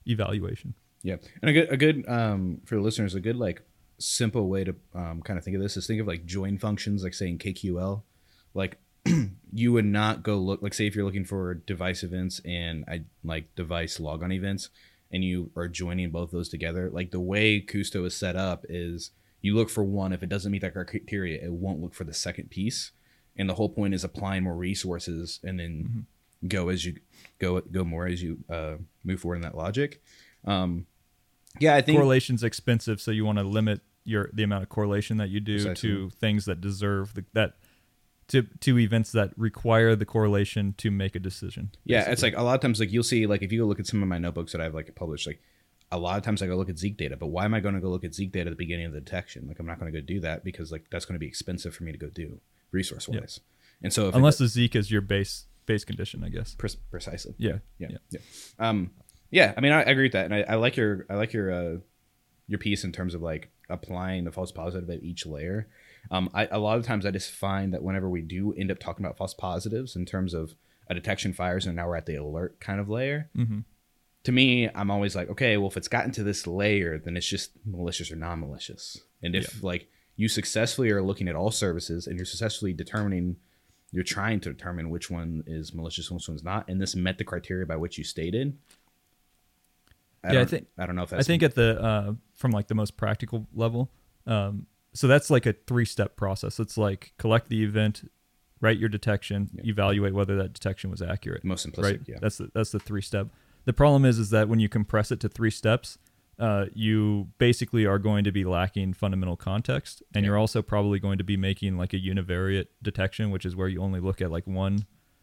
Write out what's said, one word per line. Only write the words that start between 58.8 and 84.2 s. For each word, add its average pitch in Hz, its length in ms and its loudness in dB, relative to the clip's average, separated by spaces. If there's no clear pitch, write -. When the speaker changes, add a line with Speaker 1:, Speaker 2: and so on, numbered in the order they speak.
Speaker 2:
yeah, 139 280 6
I 113 40 0
mean, 139 120 6
I, 156 60 8
I 139 120 4
agree 135 120 4
with 127 100 4
that. 95 120 2
And 92 80 -2
I, 104 80 4
I 107 140 2
like 117 220 2
your, 104 320 2
I 95 60 -4
like 107 180 -2
your, 98 180 0
uh, 87 260 -2
your 104 120 -4
piece 101 240 -2
in 90 80 -4
terms 90 240 -6
of, 82 60 -8
like, 80 280 -6
applying 90 560 -6
the 85 60 -6
false 92 200 -6
positive 87 380 -6
at 85 140 -8
each 87 220 -8
layer. 82 440 -6
Um, 92 220 0
I, 107 180 0
a 104 80 0
lot 107 180 2
of 117 80 -2
times 107 200 -2
I 98 60 -2
just 95 200 -6
find 98 420 -2
that - 80 -4
whenever 95 280 -2
we 87 120 -2
do 90 340 -2
end 95 160 -2
up 92 80 -6
talking 95 260 -6
about - 120 -6
false 98 160 -6
positives 107 640 -6
in 90 100 -4
terms 92 280 -2
of 80 200 -4
a 92 60 -4
detection 95 380 -2
fires 90 340 -2
and 87 120 -2
now 85 100 -4
we're 87 80 -2
at 80 100 -6
the 78 100 -4
alert 73 440 -6
kind 101 220 -4
of 101 80 -6
layer, 139 480 -4
Speaker 1:
Mm-hmm. 113 220 0
Speaker 2:
to 123 80 2
me, 123 420 6
I'm 101 160 0
always 101 240 0
like, 90 140 -4
"Okay, 110 260 2
well, 98 140 2
if - 80 -8
it's 92 100 -6
gotten 123 240 0
to 110 120 -4
this 101 220 -2
layer, 92 540 2
then 85 160 -6
it's 87 120 -4
just - 240 -6
malicious 87 460 -6
or 80 60 -8
non-malicious." 80 800 -8
And 180 120 -2
if - 220 -2
Speaker 1:
Yeah. 107 80 -14
Speaker 2:
like, 90 260 -4
you 107 100 2
successfully 110 640 0
are 101 100 2
looking 95 280 -2
at 82 60 -4
all 95 160 0
services 85 540 -2
and 90 120 -8
you're 90 80 -8
successfully 104 480 -4
determining, 90 640 -2
you're 92 120 -2
trying 104 380 -2